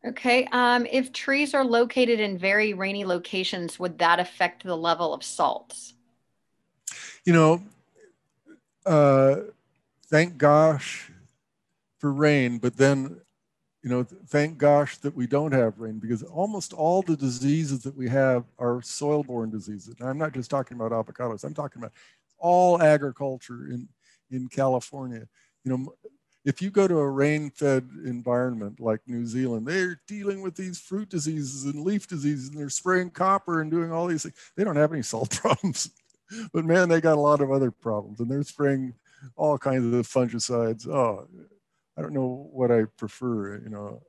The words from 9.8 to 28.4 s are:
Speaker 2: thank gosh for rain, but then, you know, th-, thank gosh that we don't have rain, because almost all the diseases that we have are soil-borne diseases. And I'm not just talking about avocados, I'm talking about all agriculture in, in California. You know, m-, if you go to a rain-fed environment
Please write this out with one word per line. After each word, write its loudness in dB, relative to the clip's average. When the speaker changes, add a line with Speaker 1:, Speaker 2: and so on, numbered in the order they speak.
Speaker 2:
thank 4
gosh 4
for 0
rain, 4
but -2
then, 2
you -4
know, 2
th-, -8
thank 0
gosh 4
that -6
we -4
don't 0
have 2
rain, -10
because -4
almost -6
all 0
the 0
diseases -2
that -10
we -6
have 2
are -2
soil-borne -4
diseases. -12
And -8
I'm -6
not -6
just -8
talking -6
about -4
avocados, -6
I'm -12
talking -10
about -14
all 4
agriculture 0
in, -10
in -8
California. -4
You -4
know, 0
m-, -6
if -2
you -4
go 4
to 2
a 2
rain-fed 0
environment -4